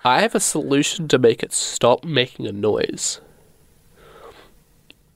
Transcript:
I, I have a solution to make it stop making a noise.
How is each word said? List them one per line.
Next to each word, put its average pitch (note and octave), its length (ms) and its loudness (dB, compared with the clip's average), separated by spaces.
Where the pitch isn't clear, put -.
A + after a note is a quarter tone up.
I, B2+ 120 4
I D#3+ 40 4
have A3 140 0
a A3 60 0
solution C#3+ 680 -2
to C3+ 100 4
make A#2 240 4
it - 120 -8
stop - 500 0
making B2+ 420 -4
a G#2 60 -6
noise. - 720 -2